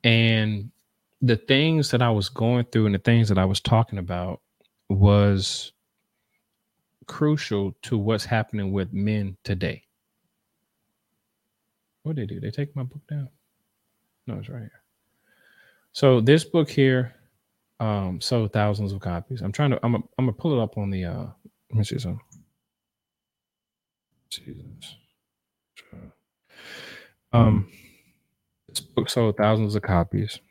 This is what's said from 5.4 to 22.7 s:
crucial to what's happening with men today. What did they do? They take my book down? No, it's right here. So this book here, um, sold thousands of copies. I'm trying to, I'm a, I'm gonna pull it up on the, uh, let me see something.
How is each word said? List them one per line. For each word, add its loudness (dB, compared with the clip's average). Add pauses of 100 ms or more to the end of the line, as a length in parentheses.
crucial -2 (100)
to -4
what's -2
happening -2
with -4
men -2
today. -6 (2250)
What -6
did -6
they -10
do? -10
They -6
take -8
my -6
book -12
down? -8 (960)
No, -10
it's -12
right -14
here. -20 (1080)
So 4
this 4
book 0
here, 2 (680)
um, -2
sold 0
thousands 0
of -8
copies. -8
I'm -4
trying 0
to, 0
I'm 2
a, -2 (180)
I'm 0
gonna -2
pull -2
it 2
up -6
on -4
the, -4
uh, -8 (440)
let -2
me 0
see -6
something. -8 (2000)